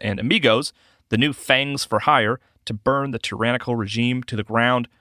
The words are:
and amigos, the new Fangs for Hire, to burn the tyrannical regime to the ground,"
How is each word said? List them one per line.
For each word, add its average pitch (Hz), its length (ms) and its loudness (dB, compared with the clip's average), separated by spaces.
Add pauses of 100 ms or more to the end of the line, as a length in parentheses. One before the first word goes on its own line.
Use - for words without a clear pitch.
and 104 180 -4
amigos, 135 540 2 (340)
the 113 80 0
new 139 160 2
Fangs 139 540 0
for 107 140 0
Hire, 127 400 2 (260)
to - 80 -6
burn 139 360 -2
the 120 80 -6
tyrannical 120 560 -4
regime 117 500 -2
to - 120 -8
the 107 80 -4
ground," 117 420 2 (140)